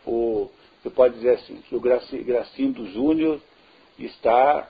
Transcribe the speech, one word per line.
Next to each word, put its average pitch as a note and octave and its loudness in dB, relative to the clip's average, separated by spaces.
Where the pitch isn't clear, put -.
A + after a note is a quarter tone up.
o, A#2 -2
você B2 -10
pode B2+ 4
dizer A#2 0
assim, - -8
que B2+ -6
o A2+ -6
Graci-, B2 -2
Gracindo B2 -4
Júnior D3+ -2
está, A2+ 2